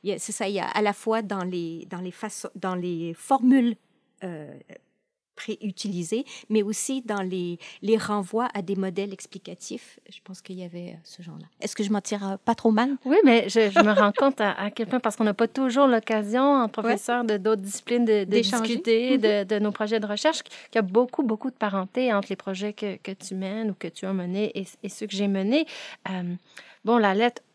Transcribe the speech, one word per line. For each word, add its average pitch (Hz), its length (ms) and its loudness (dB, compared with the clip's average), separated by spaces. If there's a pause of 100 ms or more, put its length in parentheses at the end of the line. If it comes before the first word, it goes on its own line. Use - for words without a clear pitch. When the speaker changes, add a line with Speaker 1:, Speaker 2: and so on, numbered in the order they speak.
Speaker 1:
il 196 80 -4
y - 20 -2
a, 175 60 -4
c'est - 140 -8
ça, 202 160 -4
il 202 60 -4
y 190 60 -2
a 170 60 0
à - 160 0
la 208 100 2
fois 220 300 -2
dans 196 220 -4
les, 170 440 -6
dans 180 120 -10
les 180 120 -8
façons, - 440 -10
dans 185 180 -4
les 170 400 -4
formules, 254 600 4 (480)
euh, 151 320 -12 (840)
pré-, - 240 -8
utilisés, 202 640 -4 (240)
mais 214 140 4
aussi 220 400 -4
dans 208 200 -4
les, 180 360 -4 (240)
les 214 140 4
renvois 214 580 -2
à 202 80 -2
des 190 140 -4
modèles 190 360 -4
explicatifs. - 880 -14 (120)
Je - 140 -20
pense 185 180 -18
qu'il 185 160 -14
y 180 60 -10
avait, 175 300 -12
euh, 165 100 -18
ce - 180 -20
genre-là. 160 240 -16 (140)
Est-ce - 160 -6
que 214 80 -2
je 202 60 -2
m'en 208 100 2
tire, 202 260 -6
euh, 190 180 -4
pas 233 120 2
trop - 160 4
mal ? 233 180 4 (140)
Speaker 2:
Oui, 269 200 4
mais 233 240 8
je, 220 220 4
je 196 180 4
me 214 40 4
rends 208 200 6
compte 277 280 2
à, 202 120 4
à 208 180 -4
quel 220 180 -6
point, 247 120 0
parce 220 160 0
qu'on 226 80 0
n'a 208 100 2
pas 233 140 2
toujours 269 380 4
l'occasion, 220 560 2
en 277 220 6
Speaker 1:
Ouais. 220 40 -2
Speaker 2:
professeur 226 560 0
de 220 140 0
d'autres 208 240 0
disciplines, 240 420 -2
de, 220 200 4
de 180 60 -8
Speaker 1:
D'échanger. 220 360 2
Speaker 2:
discuter 240 500 2
Speaker 1:
Mhm. 262 60 2
Speaker 2:
de, 208 220 2 (100)
de 208 60 0
nos 208 120 0
projets 214 280 -2
de 208 60 -4
recherche, 214 360 -2
qu'il - 340 -10
y - 20 4
a 220 40 4
beaucoup, 226 400 0
beaucoup 233 280 -2
de - 60 -20
parenté 208 560 -2
entre 202 180 0
les 196 60 -4
projets 196 360 -6
que, 208 240 -8
que - 160 -12
tu - 220 -12
mènes 202 360 -4
ou 190 40 -6
que - 140 -10
tu - 180 -12
as 190 60 -4
menés 190 460 -2
et, 190 80 -8 (160)
et 202 60 -10
ceux 214 180 -10
que 202 80 -12
j'ai 202 140 0
menés. 202 360 2 (460)
Euh, 180 240 -4 (500)
bon, 233 140 4
la 202 160 4
lettre 240 280 0 (120)